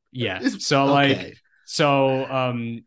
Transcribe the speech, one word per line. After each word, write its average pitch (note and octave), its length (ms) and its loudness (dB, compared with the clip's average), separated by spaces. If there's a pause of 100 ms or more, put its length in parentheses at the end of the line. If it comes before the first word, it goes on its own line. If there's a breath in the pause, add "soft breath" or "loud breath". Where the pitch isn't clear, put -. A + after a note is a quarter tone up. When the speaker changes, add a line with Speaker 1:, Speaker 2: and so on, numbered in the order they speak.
(120)
Speaker 1:
Yeah. G#2+ 300 -6
Speaker 2:
is, - 240 -4
Speaker 1:
So, C#3 200 4
like, C#3 320 4
Speaker 2:
okay. - 160 -12 (320)
Speaker 1:
so, C3+ 600 2
um, A#2+ 600 -4